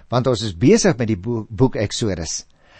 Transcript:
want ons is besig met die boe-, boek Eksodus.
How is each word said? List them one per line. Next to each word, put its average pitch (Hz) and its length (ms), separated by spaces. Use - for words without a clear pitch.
want 120 180
ons 117 160
is 104 140
besig 156 400
met 117 100
die 107 100
boe-, 110 320
boek 120 280
Eksodus. 98 680